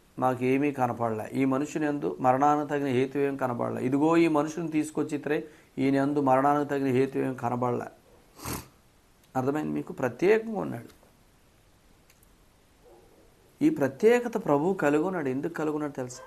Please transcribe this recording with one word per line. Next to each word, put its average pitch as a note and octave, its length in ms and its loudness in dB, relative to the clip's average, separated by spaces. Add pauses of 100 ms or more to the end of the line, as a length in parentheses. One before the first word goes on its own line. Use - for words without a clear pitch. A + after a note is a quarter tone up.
(180)
మాకేమీ C3 540 0
కనపడలే, A#2 600 -2
ఈ C3 120 0
మనుషుని D3 420 -2
యందు D3 340 -4
మరణానికి C#3+ 480 4
తగిన C#3+ 180 -2
హేతు C3+ 320 0
ఏం C#3 180 0
కనపడలే, A#2+ 500 -2
ఇదిగో D3 300 4
ఈ E3+ 120 6
మనుషుని D#3 400 0
తీసుకొచ్చి D3+ 480 -2
ఇతరే, D3+ 320 -4 (300)
ఈయన C3+ 160 2
యందు C#3+ 260 2
మరణానికి C#3 500 4
తగిన C#3 160 -2
హేతు C3+ 320 2
ఏం C3+ 160 -2
కనపడలే. B2 520 -2 (1500)
అర్థమైంది D3 360 -2
మీకు? D3 200 -6
ప్రత్యేకంగా G3 680 0
ఉన్నాడు. B2+ 460 -10 (2500)
ఈ D#3+ 60 6
ప్రత్యేకత G#3+ 760 2
ప్రభువు D#3 300 2
కలిగి D3 280 2
ఉన్నాడు. F3 260 -2
ఎందుకు D3 240 -4
కలిగి D#3 200 -4
ఉన్నాడు D3+ 200 -4
తెలుసా? B2+ 340 -10